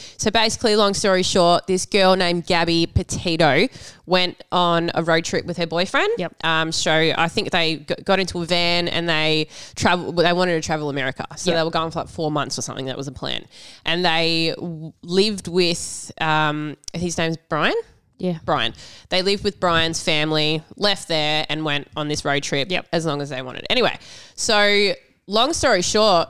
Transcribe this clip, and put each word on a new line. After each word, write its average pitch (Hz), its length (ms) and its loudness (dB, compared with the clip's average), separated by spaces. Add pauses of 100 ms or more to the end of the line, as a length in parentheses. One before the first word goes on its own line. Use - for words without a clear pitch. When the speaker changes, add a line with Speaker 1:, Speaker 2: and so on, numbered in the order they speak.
(160)
Speaker 1:
So - 140 -2
basically, 220 440 2
long 202 200 4
story 190 280 2
short, 175 440 4
this 185 180 0
girl 190 320 4
named 175 300 0
Gabby 170 400 2
Petito 165 840 2 (380)
went 180 440 0
on 170 440 2
a 165 80 0
road 165 240 0
trip - 180 -2
with 175 140 -6
her 170 80 -2
boyfriend. 190 500 0
Speaker 2:
Yep. - 180 -6 (100)
Speaker 1:
Um, 160 280 0
so 160 420 2
I 170 140 2
think 202 220 -4
they 160 260 0
g-, - 180 -8 (120)
got 190 120 2
into 180 220 -4
a 165 60 -4
van 175 420 0
and 170 180 -2
they 156 420 0 (280)
travel. 175 360 0
They 175 200 4
wanted 180 220 2
to 160 120 -2
travel 151 220 -4
America, 135 380 -4 (100)
so 185 140 -2
Speaker 2:
Yep. 165 100 2
Speaker 1:
they 160 40 0
were 165 60 -2
going 165 200 -2
for, 165 100 -6
like, - 80 -8
four 156 220 -4
months 147 280 -2
or - 40 -6
something. 131 240 -8
That 131 100 -6
was 139 80 -8
the 139 80 -10
plan, 135 320 -6 (400)
and 170 180 0
they 165 540 0
w-, 160 460 -10
lived 190 440 0
with, 175 640 -2 (120)
um, 151 560 0 (160)
his 175 240 -4
name's 165 180 -2 (140)
Brian. 185 260 0 (400)
Speaker 2:
Yeah. 180 300 -4
Speaker 1:
Brian. 127 260 0 (380)
They 185 100 0
lived 196 240 0
with 202 160 -4
Brian's 165 420 0
family, 156 600 0 (160)
left 196 300 -2
there 151 420 0
and 156 160 -4
went 143 300 -4
on 151 120 -4
this 147 160 -4
road 143 200 -2
trip 143 260 -2
Speaker 2:
Yep. - 240 -4
Speaker 1:
as 165 100 -2
long 143 160 -4
as 143 80 -8
they 131 140 -8
wanted. - 260 -12
Anyway, 226 300 2 (360)
so 208 600 2 (320)
long 226 260 2
story 233 280 2
short, 190 500 4